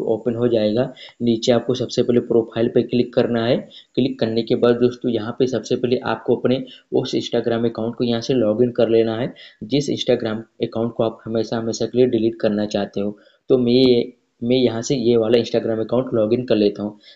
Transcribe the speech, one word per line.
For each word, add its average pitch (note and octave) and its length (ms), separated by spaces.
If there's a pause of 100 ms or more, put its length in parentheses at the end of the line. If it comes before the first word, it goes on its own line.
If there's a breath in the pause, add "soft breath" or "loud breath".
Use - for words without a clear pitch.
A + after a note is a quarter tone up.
open A2+ 280
हो A#2+ 120
जाएगा, A2+ 460 (280 loud breath)
नीचे A#2+ 300
आपको A#2 220
सबसे A#2+ 300
पहले A#2+ 160
profile A#2 480
पे A#2+ 160
click - 300
करना A#2 320
है। C3 120 (380 loud breath)
click C3 240
करने A2+ 240
के B2 120
बाद A#2+ 200
दोस्तों, B2 360
यहाँ A2+ 280
पे C3 80
सबसे B2+ 280
पहले B2 220
आपको A2+ 380
अपने C3 280 (300 loud breath)
उस B2+ 220
Instagram A#2 540
account A2+ 260
को - 80
यहाँ A#2 180
से C#3 120
login A#2 380
कर A2+ 180
लेना A2+ 280
है, C3 160 (300 loud breath)
जिस C#3 260
Instagram A2+ 520 (220)
अकाउंट A#2 300
को B2 100
आप A2 220
हमेशा A2+ 320
हमेशा A2+ 280
के A2+ 120
लिए B2+ 100
delete A2+ 340
करना G#2 240
चाहते G2+ 360
हो। G2+ 160 (320 soft breath)
तो C3+ 80
मैं, B2 540 (300)
मैं A#2+ 160
यहाँ A#2 240
से C#3+ 140
ये A#2+ 220
वाला A2+ 200
Instagram A2 420
account A#2 340
login A#2 320
कर A#2 100
लेता G#2 280
हूँ। G#2 140 (180 soft breath)